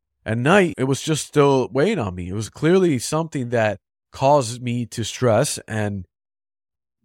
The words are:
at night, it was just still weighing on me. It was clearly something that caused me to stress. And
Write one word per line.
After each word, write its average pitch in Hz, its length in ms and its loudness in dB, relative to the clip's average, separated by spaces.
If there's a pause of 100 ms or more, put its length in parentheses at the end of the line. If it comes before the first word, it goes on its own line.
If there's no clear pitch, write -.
(240)
at 110 140 -4
night, 165 400 2
it 123 60 -2
was 135 180 -2
just 156 260 -4
still 139 440 2
weighing 165 280 0
on 101 140 -4
me. 90 160 -8
It 92 40 -6
was 104 160 -6
clearly 170 500 2
something 156 500 -4
that 110 300 0 (320)
caused 131 500 2
me 120 260 -4
to 113 160 -8
stress. 120 640 0
And 104 380 -4 (1000)